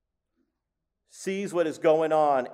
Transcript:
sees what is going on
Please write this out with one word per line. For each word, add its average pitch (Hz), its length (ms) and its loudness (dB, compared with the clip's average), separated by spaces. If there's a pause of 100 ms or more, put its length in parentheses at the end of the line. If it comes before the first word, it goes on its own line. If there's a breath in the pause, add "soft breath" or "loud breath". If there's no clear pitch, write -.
(1120)
sees 196 420 -8
what 170 140 0
is 147 100 -6
going 160 340 2
on 147 440 2